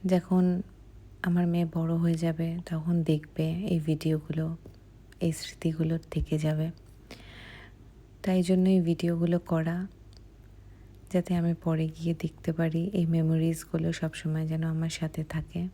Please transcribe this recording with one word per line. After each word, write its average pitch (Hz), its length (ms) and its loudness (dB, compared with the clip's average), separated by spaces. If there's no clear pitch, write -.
যখন 180 560 2
আমার 175 240 2
মেয়ে 170 280 2
বড় 165 200 0
হয়ে 170 200 2
যাবে, 165 440 -2
তখন 165 320 0
দেখবে 156 420 0
এই 170 360 0
ভিডিওগুলো, 160 760 -2
এই 165 120 0
স্মৃতিগুলো 160 680 -2
থেকে 156 280 -2
যাবে। 156 320 0
তাই 185 200 2
জন্য 185 260 6
এই 190 120 8
ভিডিওগুলো 170 580 2
করা, 170 480 0
যাতে 180 220 0
আমি 170 200 2
পরে 160 320 0
গিয়ে 160 280 -4
দেখতে - 380 -6
পারি, 165 400 0
এই 180 140 2
মেমোরিজগুলো 160 880 2
সবসময় 160 540 -4
যেন 160 180 -2
আমার 160 260 -2
সাথে 160 340 -6
থাকে। 170 500 -6